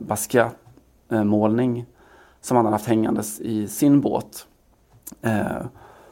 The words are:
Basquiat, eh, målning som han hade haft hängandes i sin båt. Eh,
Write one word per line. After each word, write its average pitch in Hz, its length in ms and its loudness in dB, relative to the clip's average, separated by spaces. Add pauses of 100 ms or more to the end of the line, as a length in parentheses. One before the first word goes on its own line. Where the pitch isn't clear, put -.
Basquiat, 113 560 0 (540)
eh, 110 140 0
målning 113 640 0 (540)
som - 160 -2
han 117 100 4
hade 107 80 0
haft 107 120 -4
hängandes 110 540 -2
i 107 280 -4
sin 143 320 4
båt. - 460 -6 (760)
Eh, 107 440 -2 (440)